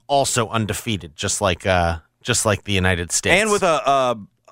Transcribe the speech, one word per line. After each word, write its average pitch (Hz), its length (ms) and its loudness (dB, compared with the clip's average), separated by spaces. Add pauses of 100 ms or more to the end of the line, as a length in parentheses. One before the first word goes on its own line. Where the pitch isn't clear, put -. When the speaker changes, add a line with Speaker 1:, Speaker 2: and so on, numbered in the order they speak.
Speaker 1:
also 127 420 0
undefeated, 101 640 -4
just - 260 -4
like, 95 260 0
uh, 85 320 2 (220)
just - 240 -2
like 104 180 0
the 104 100 -4
United 90 380 0
States. 185 280 2
Speaker 2:
And 214 120 0
with 196 120 0
a, - 20 0 (200)
a, 131 320 2 (340)